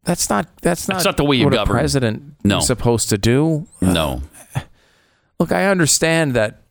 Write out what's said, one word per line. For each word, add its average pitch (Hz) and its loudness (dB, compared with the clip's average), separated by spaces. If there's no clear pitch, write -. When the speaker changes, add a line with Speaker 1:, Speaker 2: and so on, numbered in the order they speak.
Speaker 1:
that's - -4
not, 202 -2
that's - -2
not 190 -2
Speaker 2:
That's 180 -4
not 196 0
the 147 0
way 143 2
you 120 2
Speaker 1:
what 143 4
Speaker 2:
govern. 101 0
Speaker 1:
a - 2
president 139 -2
Speaker 2:
No. 98 2
Speaker 1:
is 82 -2
supposed 120 0
to 107 2
do. 147 0
Speaker 2:
No. 78 0
Speaker 1:
Uh, - -8
look, 165 -2
I 180 0
understand 165 0
that 110 -2